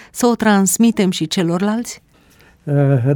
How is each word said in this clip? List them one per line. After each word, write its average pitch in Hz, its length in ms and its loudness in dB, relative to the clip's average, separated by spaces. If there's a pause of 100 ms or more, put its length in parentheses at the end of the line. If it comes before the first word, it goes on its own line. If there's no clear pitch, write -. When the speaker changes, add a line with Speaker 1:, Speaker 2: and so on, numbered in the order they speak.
(120)
Speaker 1:
să - 160 -2
o 240 80 2
transmitem 208 760 2
și 160 160 -6
celorlalți? 196 720 -4 (640)
Speaker 2:
Eh, 139 520 0